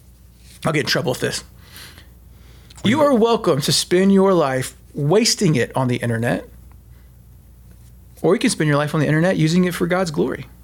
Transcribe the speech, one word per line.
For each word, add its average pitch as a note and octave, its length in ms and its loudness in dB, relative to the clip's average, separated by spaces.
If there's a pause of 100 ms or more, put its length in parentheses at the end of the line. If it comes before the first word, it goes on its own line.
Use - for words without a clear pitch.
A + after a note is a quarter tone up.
(640)
I'll D#3+ 60 0
get D3+ 100 0
in - 40 -4
trouble B2 260 -2
with B2 80 -6
this. - 240 -6 (1400)
You B3 160 2
are D4 120 4
welcome A3 480 2
to - 120 -2
spend F#3+ 400 2
your F#3+ 200 4
life C3+ 420 0 (180)
wasting F3 640 2
it A#2 200 -2
on C3 140 0
the B2 80 -2
internet, A#2 500 -4 (1700)
or E3 140 2
you A3 40 -4
can A#3+ 100 0
spend D#3+ 180 -4
your D3 100 2
life D3 160 -2
on D#3+ 80 0
the C3+ 60 0
internet E3 300 0
using E3 280 2
it F3+ 80 -4
for F3+ 140 -4
God's F3+ 240 -2
glory. E3+ 340 -4 (180)